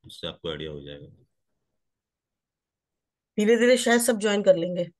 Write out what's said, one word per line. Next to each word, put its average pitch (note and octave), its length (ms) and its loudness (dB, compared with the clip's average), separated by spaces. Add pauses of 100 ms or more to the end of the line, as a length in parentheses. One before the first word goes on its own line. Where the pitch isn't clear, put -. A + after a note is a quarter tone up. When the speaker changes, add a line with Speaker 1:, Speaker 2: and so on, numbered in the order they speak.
Speaker 1:
उससे - 220 -16
आपको E2 220 -12
आइडिया D#2 220 -10
हो D2 100 -14
जाएगा। C#2+ 260 -20 (2250)
Speaker 2:
धीरे-धीरे A#3 380 4
शायद A#3+ 240 2
सब A#3 180 -2
ज्वाइन G#3 240 0
कर F#3+ 120 6
लेंगे। F3 440 -6